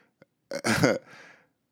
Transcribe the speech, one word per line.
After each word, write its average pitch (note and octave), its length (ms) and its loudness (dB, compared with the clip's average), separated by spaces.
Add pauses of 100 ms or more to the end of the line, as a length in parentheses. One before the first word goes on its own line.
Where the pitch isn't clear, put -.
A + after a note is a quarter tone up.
(520)
<laughs> A2 460 0 (760)